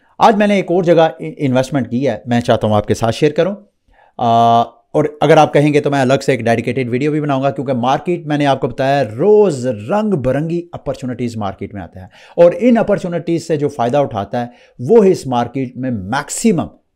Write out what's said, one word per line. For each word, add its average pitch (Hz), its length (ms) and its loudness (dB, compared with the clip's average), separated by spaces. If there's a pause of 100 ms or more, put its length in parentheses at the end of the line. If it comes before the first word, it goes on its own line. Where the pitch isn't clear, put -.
(200)
आज 208 160 6
मैंने 208 240 2
एक 165 120 -4
और 175 140 2
जगह 160 360 4
इ-, 160 180 -10
इन्वेस्टमेंट 131 500 -2
की 117 100 -2
है, 123 280 -2
मैं 120 140 2
चाहता 113 260 2
हूँ 107 80 2
आपके 104 200 0
साथ 113 180 -2
शेयर 147 200 0
करूँ। 175 220 0 (640)
आ, 117 440 4 (320)
और 151 120 2 (160)
अगर 156 140 6
आप 151 160 4
कहेंगे 147 280 2
तो 143 100 -2
मैं 139 100 -2
अलग 131 180 2
से 139 140 -2
एक 120 100 -4
डेडिकेटेड 120 460 -2
वीडियो 135 220 -2
भी 151 100 -2
बनाऊंगा, 139 280 -2
क्योंकि 135 260 -4
मार्केट, 147 520 -2
मैंने 147 180 0
आपको 139 220 0
बताया, 135 360 -2
रोज़ 147 640 2
रंग 170 480 -4
बिरंगी 147 480 -2 (100)
अपॉर्चुनिटीज 123 640 -8
मार्केट 98 380 -8
में 95 60 -10
आते 87 180 -18
हैं 92 100 -20 (280)
और 175 180 6
इन 233 220 2
अपॉर्चुनिटीज 170 680 -2
से 160 140 -2
जो 143 120 -2
फ़ायदा 123 320 0
उठाता 113 380 -4
है 120 120 -8 (280)
वो 196 260 4
इस 185 240 2
मार्केट 120 480 -4
में 131 140 -6
मैक्सिमम 127 800 -2 (260)